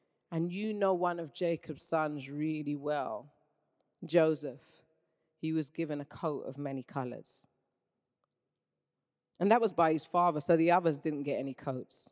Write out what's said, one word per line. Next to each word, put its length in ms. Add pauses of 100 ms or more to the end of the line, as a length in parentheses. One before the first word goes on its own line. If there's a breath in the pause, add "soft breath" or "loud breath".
(320)
And 200
you 220
know 220
one 240
of 120
Jacob's 520
sons 480
really 440
well, 560 (720)
Joseph. 800 (560)
He 160
was 160
given 320
a 40
coat 420
of 100
many 240
colors. 640 (1900)
And 120
that 100
was 120
by 200
his 100
father, 360
so 160
the 160
others 260
didn't 260
get 140
any 160
coats. 580